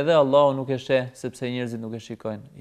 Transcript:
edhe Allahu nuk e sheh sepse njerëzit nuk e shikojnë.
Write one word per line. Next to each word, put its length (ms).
edhe 180
Allahu 380
nuk 180
e 80
sheh 240
sepse 300
njerëzit 340
nuk 140
e 80
shikojnë. 480